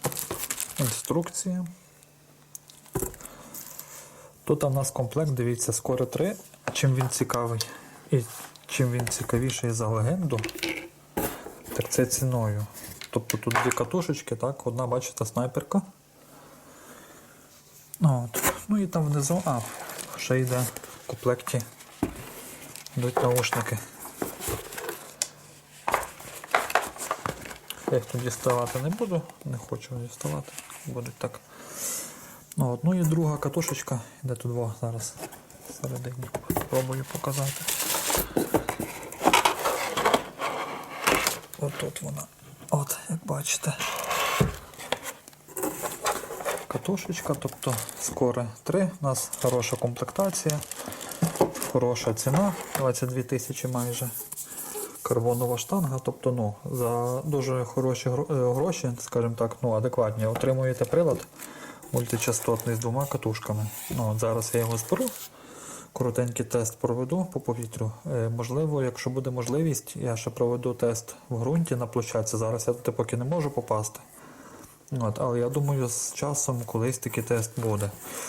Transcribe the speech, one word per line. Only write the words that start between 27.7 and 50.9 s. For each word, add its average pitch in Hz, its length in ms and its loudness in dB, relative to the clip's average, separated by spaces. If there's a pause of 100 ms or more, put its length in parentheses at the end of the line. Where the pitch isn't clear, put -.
Я 135 60 6
їх 117 100 2
тут 123 160 -2
діставати 123 560 2
не 135 100 0
буду, 190 340 0 (220)
не 131 140 -4
хочу - 360 -8
діставати, 120 580 -6 (340)
будуть 123 280 -8
так. - 260 -6 (1160)
От. 123 280 0
Ну 180 100 6
і 180 80 2
друга 160 340 4
катушечка, 143 640 -2 (220)
де 127 120 -2
тут 120 180 -4
во, 117 280 -2
зараз 117 340 -4 (560)
всередині, 123 600 -8 (200)
спробую 131 600 2
показати. 139 520 -2 (4000)
Отут - 440 -4
вона, 143 200 -6 (480)
от, - 280 0 (120)
як 165 140 0
бачите. - 520 0 (3000)
Катушечка, - 640 0
тобто - 400 -2 (260)
Скори 120 460 2 (160)
три, 180 280 4 (100)
у 151 40 -2
нас 135 260 2 (120)
хороша 123 340 4
комплектація, 147 840 0 (1120)